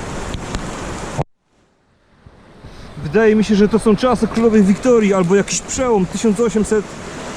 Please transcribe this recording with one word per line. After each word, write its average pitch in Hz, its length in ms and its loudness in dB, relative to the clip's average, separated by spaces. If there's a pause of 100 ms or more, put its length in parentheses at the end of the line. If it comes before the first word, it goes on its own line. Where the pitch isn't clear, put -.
(3000)
Wydaje 214 320 2
mi 214 80 4
się, 208 120 0
że 202 140 4
to 220 100 2
są 214 160 2
czasy 226 320 0
królowej 220 360 4
Wiktorii 208 500 4
albo 185 220 2
jakiś - 260 -2
przełom 226 440 0
tysiąc 208 340 -2
osiemset 214 460 0 (520)